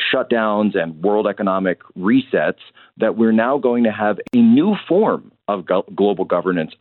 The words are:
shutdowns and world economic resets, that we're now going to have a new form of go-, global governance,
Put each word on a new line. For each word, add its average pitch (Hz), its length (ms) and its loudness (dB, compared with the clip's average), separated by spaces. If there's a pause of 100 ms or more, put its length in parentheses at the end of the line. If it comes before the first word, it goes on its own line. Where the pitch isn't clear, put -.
(120)
shutdowns 107 680 0
and 80 220 -8
world 104 240 0
economic 95 540 -2 (180)
resets, 95 600 0 (400)
that 104 180 -2
we're 113 160 2
now 113 260 2
going 120 260 0
to 107 80 0
have 107 260 -2 (160)
a 123 40 4
new 131 360 4 (140)
form 165 420 0 (180)
of 98 160 -4
go-, 90 200 0 (100)
global 95 300 0
governance, 87 560 -2